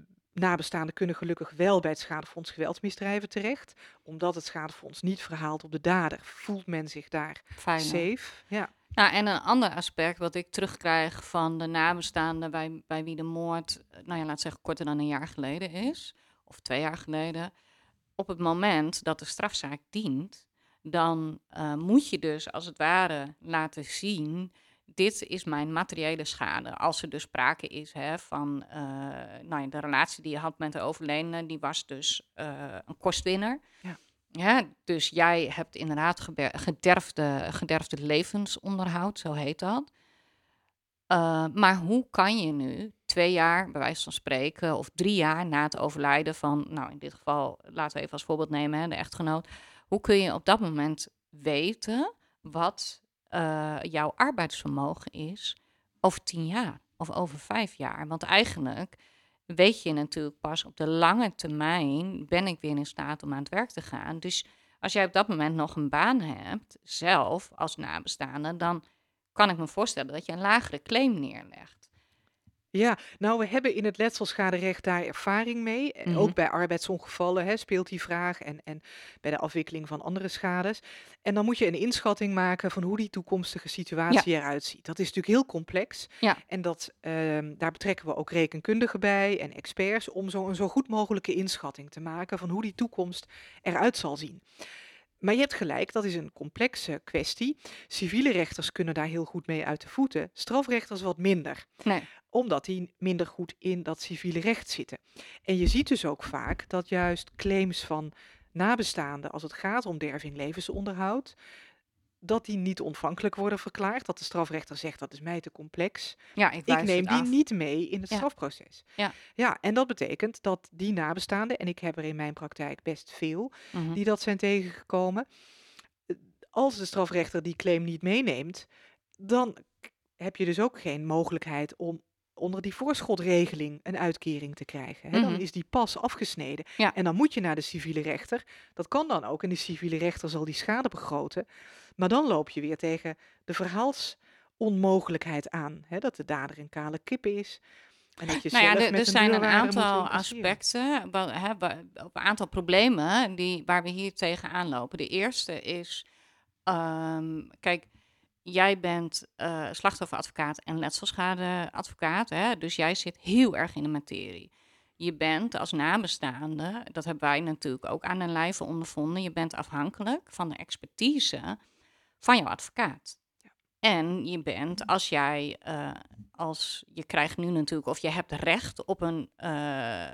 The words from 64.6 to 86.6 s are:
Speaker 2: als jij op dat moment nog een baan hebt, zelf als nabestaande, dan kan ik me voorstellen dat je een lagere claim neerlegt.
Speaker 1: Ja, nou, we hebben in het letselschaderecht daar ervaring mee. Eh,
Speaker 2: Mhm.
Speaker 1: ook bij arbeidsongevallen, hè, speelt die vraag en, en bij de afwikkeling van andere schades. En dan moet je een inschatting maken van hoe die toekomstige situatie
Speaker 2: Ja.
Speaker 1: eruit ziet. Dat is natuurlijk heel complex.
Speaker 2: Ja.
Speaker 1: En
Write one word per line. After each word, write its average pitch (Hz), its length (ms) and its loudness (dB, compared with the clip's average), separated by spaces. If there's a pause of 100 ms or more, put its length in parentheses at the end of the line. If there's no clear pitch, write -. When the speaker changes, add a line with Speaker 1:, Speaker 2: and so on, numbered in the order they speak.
Speaker 2:
als 175 120 -4
jij 202 120 4
op 185 80 -2
dat 202 160 4
moment 156 260 0
nog 156 220 -2
een 147 120 -2
baan 214 320 4
hebt, 104 640 -8
zelf 160 720 2
als - 220 -4
nabestaande, 147 800 -6
dan 170 280 0 (480)
kan 208 180 6
ik 175 60 0
me 160 100 -2
voorstellen 143 460 -2
dat 160 140 -8
je 170 60 -6
een 170 80 -6
lagere 202 420 2
claim 233 380 4
neerlegt. 110 640 -12 (880)
Speaker 1:
Ja, 214 280 4 (200)
nou, 220 200 2
we 220 80 2
hebben 254 280 2
in 208 100 -2
het 202 120 0
letselschaderecht 190 880 0
daar 175 200 2
ervaring 226 580 0
mee. 240 300 0
Eh, - 140 -8
Speaker 2:
Mhm. 170 120 4
Speaker 1:
ook 165 160 6
bij 165 160 4
arbeidsongevallen, 175 960 0
hè, 208 120 2
speelt 185 320 0
die 180 140 -8
vraag 175 380 -2
en, 147 240 -10
en 156 160 -10 (400)
bij 147 100 -2
de 151 80 0
afwikkeling 156 500 -4
van 151 140 -8
andere 190 260 -2
schades. 180 520 0 (420)
En 202 120 2
dan 208 100 4
moet 233 140 2
je 220 80 6
een 165 120 4
inschatting 208 560 2
maken 185 360 2
van 190 120 -4
hoe 190 140 0
die 214 140 -2
toekomstige 180 580 -4
situatie 170 640 2
Speaker 2:
Ja. 160 60 4
Speaker 1:
eruit 143 260 -2
ziet. - 220 -10
Dat 160 120 -8
is 190 80 0
natuurlijk 196 280 2
heel 262 120 6
complex. - 600 -6 (140)
Speaker 2:
Ja. 214 160 4 (100)
Speaker 1:
En 185 160 -6